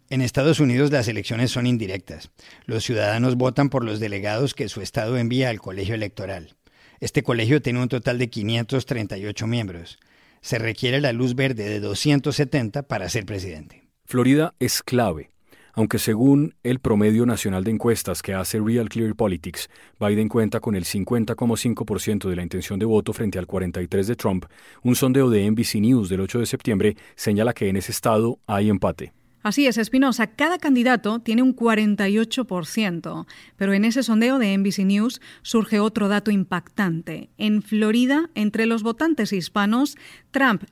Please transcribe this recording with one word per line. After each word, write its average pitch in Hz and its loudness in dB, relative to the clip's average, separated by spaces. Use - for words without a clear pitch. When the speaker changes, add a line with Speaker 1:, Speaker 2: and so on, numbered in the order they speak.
Speaker 1:
En 131 0
Estados 139 2
Unidos 135 4
las 127 0
elecciones 113 -2
son 123 -2
indirectas. 98 -4
Los 113 -2
ciudadanos 113 0
votan 127 2
por 127 -2
los 107 -4
delegados 107 -2
que 113 -6
su 104 -10
estado 113 -4
envía 123 0
al 110 -4
colegio 98 -6
electoral. 95 -8
Este 147 -2
colegio 120 2
tiene 123 0
un 127 0
total 123 -2
de 123 0
quinientos 117 -2
treinta 110 -6
y 98 -10
ocho 104 -6
miembros. 98 -6
Se - -4
requiere 120 -2
la 139 2
luz 123 0
verde 127 -2
de 104 -4
doscientos 131 0
setenta 135 -2
para 98 -6
ser 104 -4
presidente. 90 -10
Speaker 2:
Florida 135 2
es - -2
clave, 110 -2
aunque 110 0
según 135 4
el 127 -2
promedio 110 4
nacional 104 0
de 110 0
encuestas 104 -2
que 98 -6
hace 95 -4
Real 110 0
Clear 113 -2
Politics, 92 -4
Biden 104 2
cuenta 110 0
con 107 -2
el 90 -2
cincuenta 113 -2
coma 117 0
cinco 120 -2
por 104 -4
ciento 101 -2
de 90 -2
la 87 -4
intención 92 -6
de 104 -2
voto 110 2
frente 101 -4
al 87 -8
cuarenta 92 -4
y 87 -6
tres 98 0
de 117 -2
Trump. 95 -2
Un 123 4
sondeo 131 4
de 104 4
N 107 4
B 117 2
C 107 -2
News 110 4
del 95 0
ocho 98 -4
de 120 0
septiembre 104 0
señala 110 0
que 101 -2
en 95 0
ese 92 -4
estado 113 2
hay 104 2
empate. 95 -2
Speaker 3:
Así 262 2
es, 220 0
Espinosa, 240 0
cada 320 0
candidato 247 2
tiene 226 0
un 262 4
cuarenta 214 2
y 208 2
ocho 226 -2
por 180 -4
ciento, 175 -4
pero 196 2
en 196 4
ese 233 2
sondeo 233 2
de 208 2
N 196 2
B 202 2
C 196 0
News 202 0
surge 220 0
otro 214 0
dato 208 0
impactante. 175 -4
En 214 0
Florida, 240 2
entre 214 0
los 226 0
votantes 233 0
hispanos, 208 0
Trump 254 2